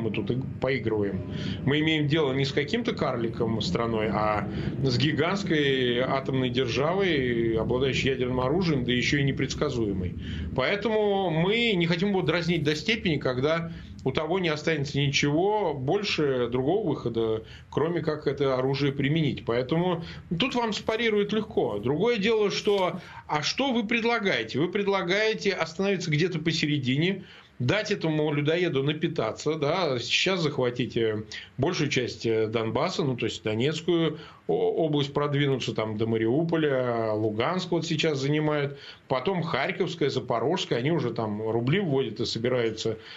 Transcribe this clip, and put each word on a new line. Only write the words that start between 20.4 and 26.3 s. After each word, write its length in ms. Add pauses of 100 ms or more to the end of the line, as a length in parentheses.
вам 180
спарируют 600
легко. 460
Другое 380
дело, 320
что, 500 (280)
а 160
что 300
вы 120
предлагаете? 720
Вы 100
предлагаете 840
остановиться 580
где-то 280